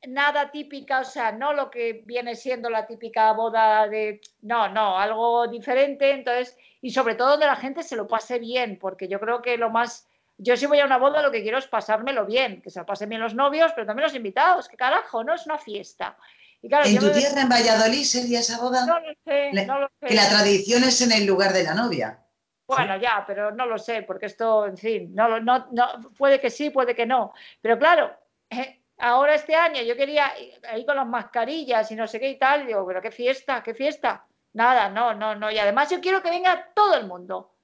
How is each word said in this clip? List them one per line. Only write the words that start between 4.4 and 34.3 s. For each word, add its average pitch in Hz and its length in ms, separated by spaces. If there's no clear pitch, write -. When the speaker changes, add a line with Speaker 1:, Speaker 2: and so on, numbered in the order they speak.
Speaker 1:
no, 220 260
no, 196 300
algo 233 500
diferente, 269 640
entonces, 247 440
y 254 100
sobre 226 260
todo 247 140
donde 294 160
la 269 100
gente 269 260
se 294 140
lo 214 100
pase 226 320
bien, 233 420
porque 185 280
yo 196 100
creo 233 240
que 240 140
lo 233 140
más, 233 360
yo 240 180
si 262 100
voy 294 140
a 285 60
una 262 120
boda 285 240
lo 285 100
que 226 100
quiero 220 160
es 269 80
pasármelo 220 600
bien, 226 360
que - 80
se - 100
lo 165 60
pasen 202 220
bien 220 120
los 226 140
novios, 294 400
pero 220 120
también 226 180
los 294 100
invitados, 262 540
que - 80
carajo, 254 480
¿no? 302 100
Es 339 120
una 302 120
fiesta. 202 580
Y 233 60
claro, 277 180
Speaker 2:
¿En 208 80
Speaker 1:
yo 208 60
Speaker 2:
tu 208 80
Speaker 1:
me 196 120
Speaker 2:
tierra, 277 220
en 254 60
Valladolid, 233 560
sería 240 360
esa 233 180
boda? 247 280
Speaker 1:
No 330 140
lo 320 120
sé, 285 280
Speaker 2:
Le-, 294 140
Speaker 1:
no 277 140
lo 277 60
sé. 285 60
Speaker 2:
que 240 80
la 202 140
tradición 208 560
es 247 160
en 240 120
el 208 140
lugar 190 260
de 185 120
la 156 100
novia. 165 440
Speaker 1:
Bueno, 233 300
ya, 214 300
pero 208 240
no 233 160
lo 233 100
sé, 220 260
porque 190 240
esto, 214 400
en 185 120
fin, 190 360
no 220 140
lo, 226 120
no, 247 320
no, 240 440
puede 277 240
que 262 80
sí, 285 220
puede 254 240
que 233 100
no. 233 280
Pero 226 180
claro, 311 320
eh, 254 320
ahora 262 360
este 302 200
año 320 280
yo 233 140
quería 285 440
ir - 140
ahí 233 200
con 285 100
las 262 100
mascarillas 233 840
y 220 60
no 220 100
sé 220 140
qué 269 100
y 269 80
tal, 277 280
digo, 202 200
"Pero 185 160
qué 220 80
fiesta, 254 520
qué 226 120
fiesta". 277 500